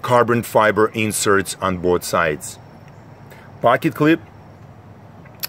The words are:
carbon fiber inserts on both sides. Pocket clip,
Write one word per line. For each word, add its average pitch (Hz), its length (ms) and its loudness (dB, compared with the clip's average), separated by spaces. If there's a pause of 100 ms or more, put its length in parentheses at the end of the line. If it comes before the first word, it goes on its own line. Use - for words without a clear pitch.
carbon 117 420 2
fiber 107 520 2
inserts 104 680 -2
on 95 160 -2
both 87 260 0
sides. 80 560 -4 (1000)
Pocket 127 340 2
clip, 156 280 2 (1300)